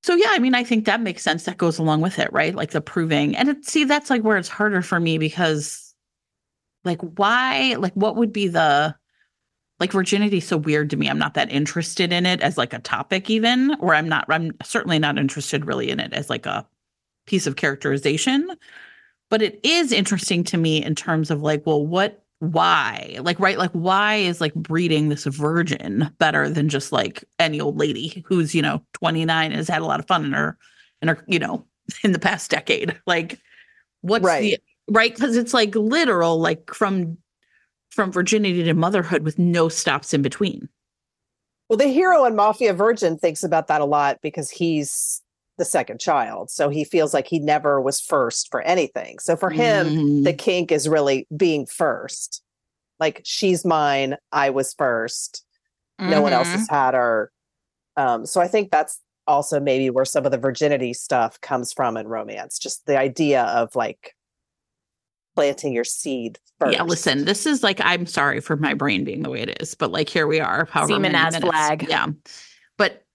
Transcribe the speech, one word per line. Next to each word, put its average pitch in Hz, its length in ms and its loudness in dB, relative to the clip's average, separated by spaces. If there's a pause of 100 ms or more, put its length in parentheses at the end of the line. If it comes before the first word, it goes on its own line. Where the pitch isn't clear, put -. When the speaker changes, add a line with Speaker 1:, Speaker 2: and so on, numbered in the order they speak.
Speaker 1:
So, 349 140 2
yeah, 415 140 6
I 381 100 2
mean, 254 140 4
I 247 100 2
think 226 200 0
that 214 160 2
makes 190 220 -6
sense. 165 220 -2
That 180 140 -6
goes 165 200 2
along 156 240 2
with 185 160 -2
it, - 140 0
right? 160 220 0
Like, 160 180 -6
the 151 80 -2
proving. 151 560 0
And 262 120 2
it, 294 160 -4
see, 302 200 0
that's, 294 260 0
like, 247 120 2
where 214 140 2
it's 180 120 -2
harder 202 340 0
for 175 180 -2
me 165 180 0
because, 156 760 -2 (920)
like, 175 160 -2
why, 240 760 0
like, 185 160 -2
what 220 220 0
would 226 160 0
be 202 160 -2
the, 156 460 2 (840)
like, 185 120 0
virginity 202 460 2
is 165 80 -4
so 165 120 0
weird 151 320 0
to 147 60 -2
me. 143 120 -2
I'm 143 100 -2
not 151 160 -2
that 143 160 0
interested 165 640 -2
in 180 140 0
it 180 160 0
as, - 160 0
like, 120 160 -2
a 117 60 -10
topic 190 500 -4
even, 247 500 2
or 170 140 4
I'm 156 140 2
not, 151 200 0
I'm 160 240 0 (100)
certainly - 360 0
not 147 200 2
interested 143 480 -2
really 127 240 -2
in 135 100 -2
it - 120 -8
as, 143 180 -6
like, - 160 -4
a - 200 -6 (600)
piece 190 200 0
of 139 100 -4
characterization. 147 960 0 (800)
But 220 120 2
it - 220 -2
is 320 260 2
interesting 185 540 0
to 180 140 -2
me 160 260 2
in 156 100 -2
terms 160 360 -2
of, 147 120 -2
like, 151 240 0
well, 147 180 2
what, 185 360 -2 (200)
why? 160 800 0
Like, 175 200 -2
right, 190 180 2
like, 175 140 0
why 190 440 0
is, 175 240 -2
like, 156 140 0
breeding 160 540 0
this 147 160 -4
virgin 147 960 -2
better 151 320 2
than 156 180 0
just, 139 240 -4
like, - 320 -2 (140)
any 156 220 0
old 143 180 -4
lady 156 480 -4
who's, 170 280 0
you 160 60 4
know, 147 220 -2 (100)
twenty-nine 160 540 0
and 156 100 -4
has 160 120 -4
had 160 140 0
a 160 40 -4
lot 151 120 0
of 156 80 -8
fun 165 200 2
in 139 60 -2
her, 151 260 -2 (420)
in 165 80 0
her, 156 180 -2
you 170 120 0
know, - 260 -4 (200)
<laughs> - 200 -8
in 196 80 4
the 165 60 0
past 160 320 -2
decade? - 560 -2
Like, 170 340 -2 (600)
what's 185 220 0
Speaker 2:
Right. 165 180 2
Speaker 1:
the, 202 160 0 (340)
right? 226 260 4
'Cause 233 180 0
it's, 233 180 0
like, 214 200 2
literal, 214 640 2
like, 165 360 -2
from, 185 420 -2 (760)
from 190 220 -2
virginity 180 520 2
to 165 100 2
motherhood 170 480 2
with 156 160 -4
no 170 320 2
stops - 420 -4
in 147 80 2
between. - 480 -4 (1040)
Speaker 2:
Well, 226 80 4
the 285 100 6
hero 320 380 6
in 226 100 2
Mafia 208 380 4
Virgin 202 420 2
thinks 160 280 0
about 160 240 0
that 151 120 2
a 147 60 2
lot 143 340 2
because 151 300 -8
he's - 720 -2 (360)
the 175 60 0
second 117 360 -2
child. 110 500 -2
So 147 180 0
he 151 140 -2
feels 151 320 0
like 135 140 0
he 165 100 0
never 147 420 2
was 135 200 -2
first 127 500 -2
for 123 120 -2
anything. 156 580 -2
So 165 160 0
for 185 140 -2
him, 202 360 2
Speaker 1:
Mm. 147 380 4
Speaker 2:
the 160 80 4
kink 175 400 0
is 151 160 0
really 139 480 2
being 156 280 2
first. - 800 -6 (560)
Like, 160 260 -2
she's 185 400 0
mine, 143 520 0 (160)
I 143 180 2
was 131 240 -2
first. 120 720 -4 (560)
No 160 200 4
one 143 120 4
else 131 160 2
Speaker 3:
Mm-hmm. 180 100 -2
Speaker 2:
has 220 100 -4
had 135 260 2
her. 117 360 0 (640)
Um, 135 300 0
so - 140 0
I 175 80 2
think 208 240 0
that's 156 260 0 (300)
also 147 320 2
maybe 135 300 0
where 131 140 0
some 135 220 -2
of 131 60 2
the 131 60 0
virginity 131 540 0
stuff 120 480 -2
comes 123 320 -6
from 120 240 -2
in 107 120 -8
romance. 107 500 -10
Just - 280 -10
the 139 120 2
idea 135 460 2
of, 117 320 -2
like, - 400 -6 (1200)
planting 143 360 0
your 120 120 -2
seed 120 540 -6 (220)
first. 135 160 2
Speaker 1:
Yeah, 175 60 -2
listen, 160 420 0
this 202 220 -2
is, 285 160 0
like, 196 200 0
I'm 175 240 0
sorry 143 340 0
for 151 160 -4
my 147 180 -2
brain 143 300 -2
being - 180 -6
the 139 80 -6
way 117 100 -6
it - 220 -8
is, - 120 -10
but, 117 160 -2
like, 160 180 -2
here 156 180 0
we 156 140 2
are, 139 300 0
however 151 240 0
Speaker 3:
Semen 185 180 2
Speaker 1:
many 175 40 2
Speaker 3:
as 165 180 2
Speaker 1:
minutes. 165 160 0
Speaker 3:
flag. 156 380 0
Speaker 1:
Yeah. - 180 0 (720)
But - 260 -2 (100)